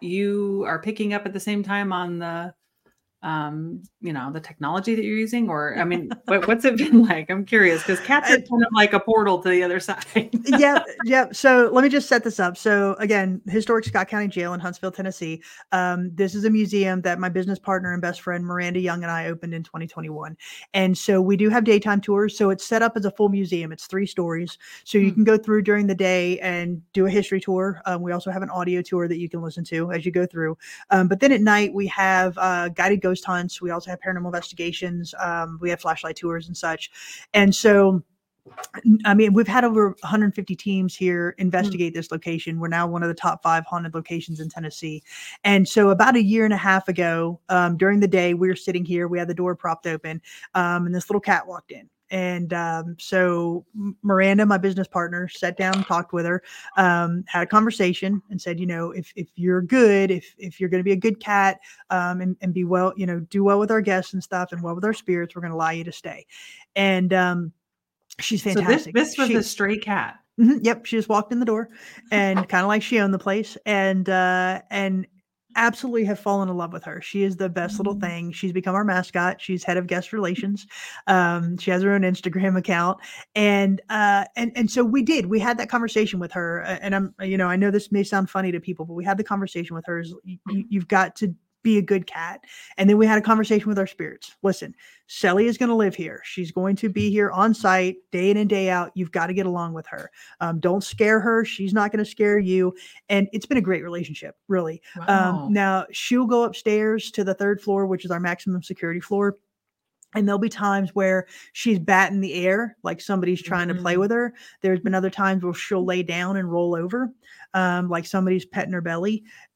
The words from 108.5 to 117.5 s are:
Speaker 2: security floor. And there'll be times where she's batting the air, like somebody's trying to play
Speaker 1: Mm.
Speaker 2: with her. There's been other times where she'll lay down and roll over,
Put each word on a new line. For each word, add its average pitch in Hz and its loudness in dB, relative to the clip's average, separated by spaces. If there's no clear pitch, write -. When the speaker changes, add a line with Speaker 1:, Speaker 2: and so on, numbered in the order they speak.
Speaker 2:
security 175 -6
floor. 202 -2
And 214 0
there'll 202 2
be 220 0
times 196 -2
where 190 0
she's 220 0
batting 185 2
the 175 -4
air, 190 0
like 165 -6
somebody's 180 -2
trying 175 -2
to 170 -2
play 175 -2
Speaker 1:
Mm. 185 0
Speaker 2:
with 202 0
her. 240 -2
There's 185 2
been 185 -2
other 190 0
times 190 0
where 180 -2
she'll 185 -4
lay 180 -2
down 180 -4
and 180 -4
roll 175 0
over, 185 -4